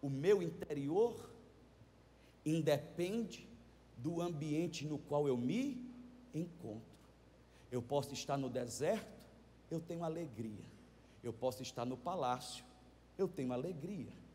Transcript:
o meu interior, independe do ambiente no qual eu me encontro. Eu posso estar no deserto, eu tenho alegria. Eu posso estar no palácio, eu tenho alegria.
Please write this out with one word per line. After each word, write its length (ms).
o 80
meu 340
interior, 880
independe 1040
do 240
ambiente 640
no 100
qual 320
eu 80
me 420
encontro. 460
Eu 120
posso 320
estar 240
no 100
deserto, 800
eu 80
tenho 240
alegria. 600
Eu 120
posso 280
estar 220
no 140
palácio, 640
eu 100
tenho 240
alegria. 560